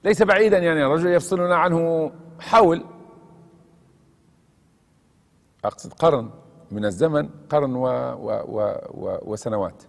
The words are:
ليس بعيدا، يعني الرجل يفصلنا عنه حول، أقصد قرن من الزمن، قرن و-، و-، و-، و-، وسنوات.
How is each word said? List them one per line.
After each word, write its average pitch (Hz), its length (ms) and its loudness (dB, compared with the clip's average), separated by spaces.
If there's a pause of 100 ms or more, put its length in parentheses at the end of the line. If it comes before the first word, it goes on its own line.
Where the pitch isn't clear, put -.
ليس 202 180 2
بعيدا، 202 360 4
يعني 160 280 2
الرجل 160 200 2
يفصلنا 175 500 0
عنه 165 560 0 (260)
حول، 190 460 4 (2750)
أقصد - 280 -8
قرن 139 380 2 (400)
من 107 140 -6
الزمن، 147 440 0 (220)
قرن 139 240 0
و-، 127 120 -4
و-، 123 600 -4
و-، 104 280 -4 (140)
و-، - 420 -8
وسنوات. 107 560 -6